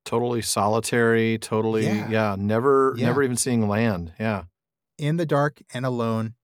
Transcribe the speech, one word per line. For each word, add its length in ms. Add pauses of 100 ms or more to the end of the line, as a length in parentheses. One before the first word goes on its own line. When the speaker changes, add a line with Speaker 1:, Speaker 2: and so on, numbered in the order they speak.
Speaker 1:
Totally 380
solitary, 960
totally, 460
Speaker 2:
Yeah. 240
Speaker 1:
yeah, 300
never, 580
Speaker 2:
Yeah. 100
Speaker 1:
never 160
even 140
seeing 320
land, 500
yeah. 260 (520)
Speaker 2:
In 220
the 80
dark 360 (100)
and 140
alone 580